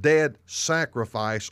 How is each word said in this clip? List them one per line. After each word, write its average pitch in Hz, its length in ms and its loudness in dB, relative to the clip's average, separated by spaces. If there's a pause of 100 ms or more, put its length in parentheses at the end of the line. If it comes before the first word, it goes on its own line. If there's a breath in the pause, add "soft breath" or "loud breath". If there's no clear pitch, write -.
dead 151 460 2
sacrifice 110 1040 -4